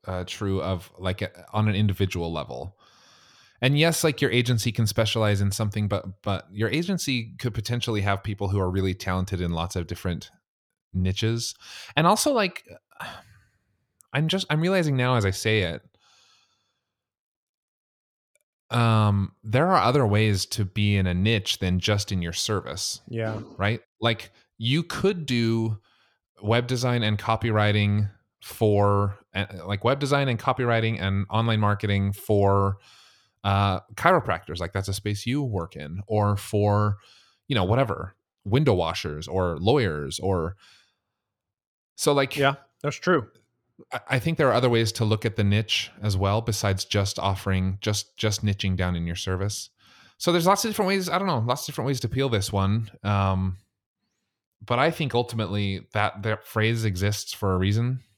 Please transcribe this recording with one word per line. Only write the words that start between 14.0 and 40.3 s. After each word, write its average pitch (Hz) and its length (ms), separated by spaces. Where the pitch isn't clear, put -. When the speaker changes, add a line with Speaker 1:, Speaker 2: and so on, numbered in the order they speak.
Speaker 1:
I'm 151 160
just, 185 200
I'm 156 140
realizing 170 340
now 127 200
as 104 100
I 95 40
say 110 300
it, 82 220
um, 107 640
there 123 240
are 175 140
other 127 240
ways 104 400
to - 180
be 101 320
in 95 100
a 87 80
niche 101 440
than 92 200
just 101 320
in 92 120
your 85 100
service. - 760
Speaker 2:
Yeah. 110 320
Speaker 1:
Right? 104 220
Like, 113 300
you 127 240
could 175 440
do 113 520
web 117 240
design 123 360
and 107 160
copywriting 104 920
for, 101 760
uh, 101 120
like, 101 180
web 135 160
design 139 280
and 113 100
copywriting 117 600
and 98 300
online 110 300
marketing 101 520
for, 98 640
uh, 98 360
chiropractors. 98 640
Like, 87 140
that's 95 160
a 98 60
space 104 320
you 135 160
work 98 340
in, 73 300
or 104 300
for, 104 600
you 143 60
know, 98 100
whatever, 104 520
window 123 300
washers 80 540
or 87 300
lawyers 87 600
or, 90 380